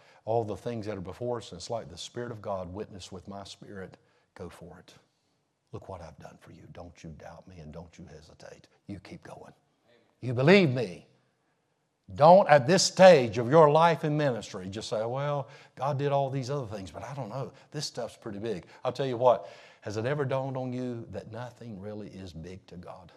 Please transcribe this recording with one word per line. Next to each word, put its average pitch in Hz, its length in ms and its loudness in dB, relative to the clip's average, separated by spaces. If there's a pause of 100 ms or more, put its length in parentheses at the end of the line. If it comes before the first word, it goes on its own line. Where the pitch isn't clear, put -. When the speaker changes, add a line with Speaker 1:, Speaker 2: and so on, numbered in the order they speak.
(240)
Speaker 1:
all 113 200 0
the 104 120 -6
things 117 300 -8
that 104 100 -6
are 95 40 -10
before 117 380 -8
us, - 120 -14
and 87 80 -16
it's - 120 -14
like 110 180 -8
the 85 100 -18
Spirit 120 320 -12
of 110 100 -14
God 95 320 -8
witnessed 98 380 -14
with 90 160 -16
my 101 160 -14
spirit, 95 540 -18 (380)
"Go 92 140 -14
for 87 300 -20
it. - 160 -20 (760)
Look 104 160 -16
what 92 140 -14
I've 80 160 -20
done - 200 -20
for - 140 -20
you. 87 200 -20
Don't 85 300 -18
you 82 80 -14
doubt 80 380 -20
me, 90 100 -20
and 76 140 -18
don't 82 260 -18
you 85 80 -18
hesitate. - 640 -20 (180)
You 101 140 -14
keep - 240 -18
going. - 280 -18
Speaker 2:
Amen. - 480 -20 (200)
Speaker 1:
You 123 140 -6
believe 156 360 6
me." 104 380 -6 (1080)
Don't, 175 340 8
at 143 180 8
this 175 180 4
stage 135 540 8
of 120 120 -2
your 156 200 10
life 160 340 4
and 151 120 0
ministry, 107 540 -2
just 104 180 -10
say, 113 160 -2
"Well, 139 440 -4 (260)
God 135 240 -4
did 143 140 0
all 139 180 0
these 131 180 -6
other 139 180 -4
things, 98 240 -12
but - 120 -14
I 120 120 -12
don't 131 140 -10
know. 120 240 -10 (180)
This 147 160 -8
stuff's 113 300 -10
pretty 101 220 -12
big." 110 280 -6 (180)
I'll 127 80 -2
tell 139 140 -4
you 123 120 -4
what, 123 320 4 (320)
has 107 160 -8
it 113 80 -4
ever 147 180 -2
dawned 131 320 -4
on 127 160 -6
you 123 380 -8
that 95 200 -12
nothing 117 500 -14
really 104 280 -12
is 95 240 -16
big 87 360 -16
to 87 80 -18
God? 85 400 -18